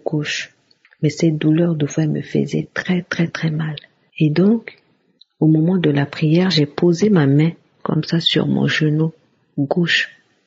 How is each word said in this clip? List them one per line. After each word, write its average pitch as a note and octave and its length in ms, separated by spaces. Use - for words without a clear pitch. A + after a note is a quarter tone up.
gauche. - 480
Mais D3+ 60
cette D#3+ 280
douleur D#3+ 380
de D3 100
fois D#3 220
me D3 140
faisait C#3+ 520
très, F3+ 280
très, F3 260
très - 240
mal. D#3 240
Et D#3 120
donc, G3+ 480
au D#3 60
moment D#3+ 300
de E3 120
la C#3+ 160
prière, E3 460
j'ai D3+ 140
posé F3 440
ma D#3+ 180
main D3+ 240
comme D3+ 220
ça E3 160
sur - 260
mon C3+ 180
genou D#3 460
gauche. E3 520